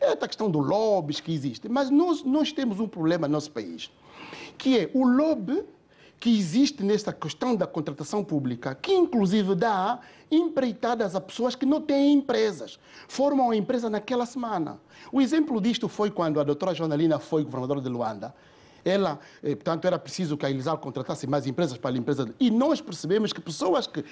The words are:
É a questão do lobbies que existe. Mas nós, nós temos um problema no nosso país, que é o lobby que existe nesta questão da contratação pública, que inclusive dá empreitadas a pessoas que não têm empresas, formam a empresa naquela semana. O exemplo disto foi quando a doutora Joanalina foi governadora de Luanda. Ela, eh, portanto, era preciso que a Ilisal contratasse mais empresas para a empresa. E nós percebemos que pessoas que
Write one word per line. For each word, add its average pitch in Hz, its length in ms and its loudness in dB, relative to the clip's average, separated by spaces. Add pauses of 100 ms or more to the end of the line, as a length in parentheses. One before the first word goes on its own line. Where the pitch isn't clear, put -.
É - 120 2
a - 40 -2
questão 220 320 -4
do 151 100 2
lobbies 180 600 0
que 165 120 -8
existe. 143 380 -6
Mas 262 220 0
nós, 311 320 4
nós 285 280 2
temos 226 280 -2
um 226 80 -2
problema 165 400 0
no 147 60 2
nosso 151 180 -2
país, 87 400 -10 (680)
que 254 220 4
é 165 160 0
o 262 100 4
lobby 269 580 2 (560)
que 233 160 4
existe 202 480 2
nesta 202 300 0
questão 240 420 -2
da 180 120 0
contratação 160 560 -4
pública, 131 500 -4
que - 180 -4
inclusive 214 640 4
dá 208 460 0 (320)
empreitadas 240 840 0
a 185 60 -2
pessoas 240 320 -2
que - 100 -4
não 285 160 2
têm 285 340 4
empresas, 220 640 0 (280)
formam 269 440 2
a 220 40 2
empresa 233 320 0
naquela 220 380 -2
semana. 220 540 -6 (320)
O 269 100 2
exemplo 277 400 2
disto 220 260 0
foi 208 220 -2
quando 156 300 0
a 147 40 2
doutora 147 300 0
Joanalina 156 460 2
foi 156 240 -2
governadora 127 380 -4
de 127 80 -6
Luanda. 110 440 -6 (500)
Ela, 180 360 0 (240)
eh, 147 100 -2
portanto, 165 320 -4
era 175 140 2
preciso 156 360 -4
que 147 100 -4
a 139 40 0
Ilisal 139 300 -2
contratasse 139 480 -8
mais 135 180 0
empresas 127 320 -2
para 131 180 -4
a 127 40 -2
empresa. 123 400 -2
E 247 100 4
nós 262 320 2
percebemos 196 500 -2
que - 80 -10
pessoas 180 460 -2
que - 260 -8